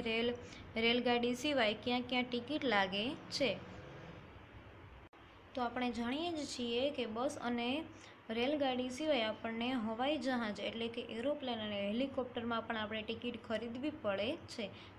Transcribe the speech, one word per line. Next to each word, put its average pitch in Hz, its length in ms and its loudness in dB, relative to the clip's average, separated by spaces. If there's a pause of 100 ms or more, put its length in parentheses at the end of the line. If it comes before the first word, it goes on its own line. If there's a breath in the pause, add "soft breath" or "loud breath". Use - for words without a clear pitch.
રેલ, 233 280 2 (480 loud breath)
રેલગાડી 240 580 6
સિવાય 247 400 4
ક્યાં 247 280 0
ક્યાં 247 220 2
ટિકિટ 247 400 -2
લાગે 202 400 4 (260)
છે. 254 200 2 (2000)
તો 254 120 -2
આપણે 247 280 2
જાણીએ 240 420 0
જ 302 140 -2
છીએ 240 440 0
કે 269 160 0
બસ 233 340 -2
અને 240 300 0 (600 loud breath)
રેલગાડી 254 600 2
સિવાય 277 340 2
આપણને 226 440 -2 (100)
હવાઈ 233 400 2
જહાજ 233 420 0
એટલે 208 280 -2
કે 233 220 -6
એરોપ્લેન 254 480 0
અને 208 200 -2
હેલિકોપ્ટરમાં 233 840 0
પણ 226 140 -2
આપણે 214 260 -2
ટિકિટ 226 400 -4
ખરીદવી 240 480 -2 (120)
પડે 202 260 2 (180)
છે. - 200 -6 (320 loud breath)